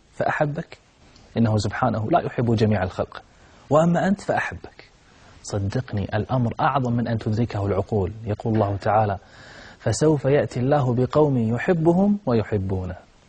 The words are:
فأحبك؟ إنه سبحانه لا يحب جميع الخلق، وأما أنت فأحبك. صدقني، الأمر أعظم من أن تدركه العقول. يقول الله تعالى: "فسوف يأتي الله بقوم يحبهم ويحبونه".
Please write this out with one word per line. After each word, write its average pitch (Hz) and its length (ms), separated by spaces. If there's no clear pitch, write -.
فأحبك؟ - 680
إنه 110 220
سبحانه 107 520
لا - 100
يحب 117 340
جميع 107 280
الخلق، - 400
وأما 165 380
أنت 196 120
فأحبك. - 680
صدقني، 104 760
الأمر 117 440
أعظم 131 320
من 117 160
أن 117 100
تدركه 107 480
العقول. 98 460
يقول 110 280
الله 101 220
تعالى: 104 420
"فسوف 147 460
يأتي 131 360
الله 127 340
بقوم 127 600
يحبهم 175 720
ويحبونه". 95 680